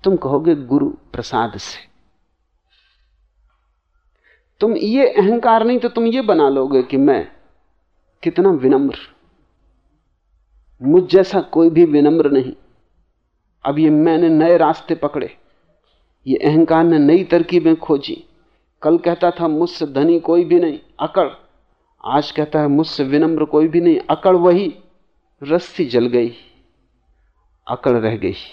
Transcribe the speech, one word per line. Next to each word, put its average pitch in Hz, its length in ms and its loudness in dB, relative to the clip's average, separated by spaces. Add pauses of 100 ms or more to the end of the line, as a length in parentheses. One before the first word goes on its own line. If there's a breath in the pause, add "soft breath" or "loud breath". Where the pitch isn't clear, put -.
तुम 196 120 2
कहोगे, 156 380 -2
"गुरु 139 340 -2
प्रसाद 113 680 -8
से।" - 220 -16 (2750)
तुम 214 160 -2
ये 247 320 0
अहंकार 226 560 2
नहीं, 240 140 0
तो 240 100 -4
तुम 233 180 -2
ये 233 140 -2
बना 160 280 2
लोगे 135 340 0
कि 131 140 -4
मैं - 360 0 (920)
कितना 180 280 0
विनम्र, 135 440 0 (1900)
मुझ 160 200 4
जैसा 185 380 2
कोई 165 300 2
भी 165 140 4
विनम्र 147 460 2
नहीं। 131 220 -2 (1120)
अब 143 120 -2
ये 156 120 2
मैंने 160 380 2
नए 165 280 4
रास्ते - 380 0
पकड़े, 143 420 -8 (920)
ये 131 100 0
अहंकार 160 480 2
ने 165 140 2
नई 156 260 4
तरकीबें 165 520 0
खोजी। - 480 -6 (580)
कल 165 160 0
कहता 170 320 -2
था, 170 180 -6
"मुझसे 160 380 -4
धनी 151 340 0
कोई 170 240 0
भी 170 160 2
नहीं," 160 180 -4 (220)
अकड़, 156 280 -2 (760)
आज 143 260 -2
कहता 151 300 -4
है, 147 80 -2
"मुझसे 147 360 -2
विनम्र 151 400 -2
कोई 156 240 0
भी 165 120 0
नहीं," 165 180 2
अकड़ 185 380 0
वही, 180 380 0 (680)
रस्सी 160 420 -4
जल 123 220 0
गई, 120 260 -2 (1400)
अकड़ 123 240 -2
रह 113 240 -2
गई। 98 180 -6 (180)